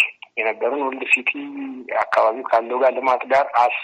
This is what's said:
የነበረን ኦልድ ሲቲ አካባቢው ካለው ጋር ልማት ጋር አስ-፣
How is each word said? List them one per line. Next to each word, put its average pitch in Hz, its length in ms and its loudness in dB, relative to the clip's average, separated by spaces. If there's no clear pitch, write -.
የነበረን 117 460 -2
ኦልድ 131 260 -4
ሲቲ 127 240 -2
አካባቢው 110 460 0
ካለው 117 340 0
ጋር 127 140 6
ልማት 127 340 2
ጋር 135 180 4
አስ-፣ 120 280 2